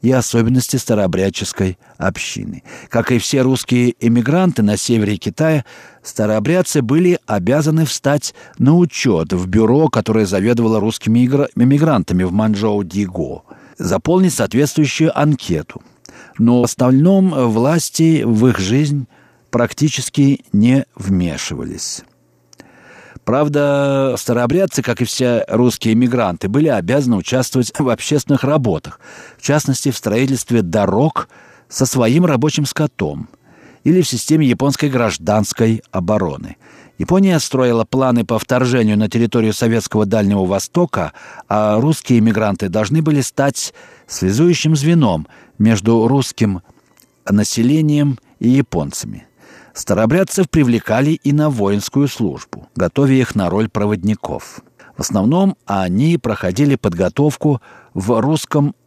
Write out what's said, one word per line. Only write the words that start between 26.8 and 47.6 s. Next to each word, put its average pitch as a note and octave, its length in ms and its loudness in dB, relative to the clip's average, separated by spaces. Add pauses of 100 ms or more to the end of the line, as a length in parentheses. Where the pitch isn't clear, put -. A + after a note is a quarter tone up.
участвовать B2+ 600 -2
в C#3+ 100 0
общественных C3+ 560 -2
работах, B2 560 -2 (380)
в - 40 -20
частности, C#3+ 480 -2
в B2 60 -6
строительстве A#2+ 640 -2
дорог G2+ 680 0 (360)
со - 200 -4
своим B2+ 400 2
рабочим D3 400 0
скотом E2 640 -6 (520)
или F3+ 200 4
в C#3+ 60 0
системе D3+ 380 0
японской C#3 440 0
гражданской A2 1000 0
обороны. F#2 680 -4 (400)
Япония F#3 400 2
строила A#2+ 480 0
планы B2+ 400 0
по A2+ 120 -2
вторжению A#2+ 600 0
на G#2+ 100 0
территорию A2+ 460 0
Советского A2+ 500 0
Дальнего G2+ 400 2
Востока, F#2+ 680 -2 (340)
а G#2+ 320 0
русские C3+ 380 0
эмигранты G#2 500 0
должны G#2 320 -2
были D3+ 220 0
стать - 500 -4 (340)
связующим D3+ 720 0
звеном C3+ 500 2 (320)
между A2+ 500 2
русским A#2 520 0 (680)
населением C#3+ 920 2 (200)